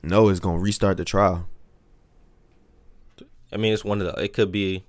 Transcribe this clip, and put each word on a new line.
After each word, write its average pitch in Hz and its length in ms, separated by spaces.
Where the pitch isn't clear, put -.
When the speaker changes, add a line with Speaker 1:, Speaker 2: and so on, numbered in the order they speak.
Speaker 1:
No, 101 280
it's 90 100
gonna 85 180
restart 98 380
the 87 80
trial. 90 440
Speaker 2:
I 113 40
mean, 110 160
it's 107 120
one 104 160
of 95 140
the, - 80
it 101 100
could 101 180
be 95 380